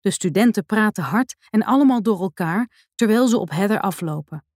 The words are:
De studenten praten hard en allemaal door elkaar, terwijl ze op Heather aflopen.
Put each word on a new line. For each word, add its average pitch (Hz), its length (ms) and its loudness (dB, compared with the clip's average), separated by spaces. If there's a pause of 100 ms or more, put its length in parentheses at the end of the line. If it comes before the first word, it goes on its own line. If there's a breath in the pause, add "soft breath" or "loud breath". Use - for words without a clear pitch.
De 196 100 -2
studenten 196 560 0
praten 214 380 0
hard 208 320 -2 (140 soft breath)
en 214 120 -2
allemaal 262 400 2
door 190 180 0
elkaar, 185 720 -4
terwijl 233 340 2
ze 233 100 2
op - 120 -4
Heather 196 300 0
aflopen. 156 760 -6